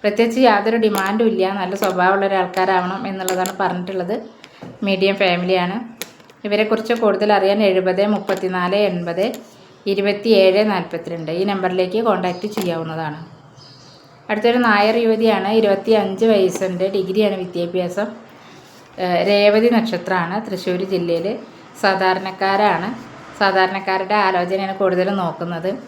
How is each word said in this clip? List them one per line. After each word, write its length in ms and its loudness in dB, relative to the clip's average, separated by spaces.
പ്രത്യേകിച്ച് 360 2
യാതൊരു 380 4
ഡിമാൻഡും 500 2
ഇല്ല. 260 0
നല്ല 220 -4
സ്വഭാവമുള്ള 500 2
ഒരാൾക്കാരാവണം 840 0
എന്നുള്ളതാണ് 520 -2
പറഞ്ഞിട്ടുള്ളത്. 600 -4
മീഡിയം 320 0
ഫാമിലിയാണ്. 600 0
ഇവരെക്കുറിച്ച് 460 0
കൂടുതൽ 400 2
അറിയാൻ 300 2
എഴുപത് 420 2
മുപ്പത്തിനാല് 720 -2
എൺപത് 560 -2
ഇരുപത്തിയേഴ് 840 4
നാൽപത്തിരണ്ട് 600 -6
ഈ 120 -2
നമ്പറിലേക്ക് 600 0
കോൺടാക്റ്റ് 440 -2
ചെയ്യാവുന്നതാണ്. 800 -6
അടുത്തൊരു 280 2
നായർ 400 4
യുവതിയാണ്. 500 2
ഇരുപത്തിയഞ്ച് 760 2
വയസ്സുണ്ട്. 680 2
ഡിഗ്രിയാണ് 420 0
വിദ്യാഭ്യാസം. 720 -4
ഏഹ്, 280 0
രേവതി 420 4
നക്ഷത്രമാണ്. 840 -2
തൃശ്ശൂർ 320 -4
ജില്ലയിൽ. 560 -4
സാധാരണക്കാരാണ്. 1040 0
സാധാരണക്കാരുടെ 760 0
ആലോചനയാണ് 600 0
കൂടുതലും 420 0
നോക്കുന്നത്. 520 -6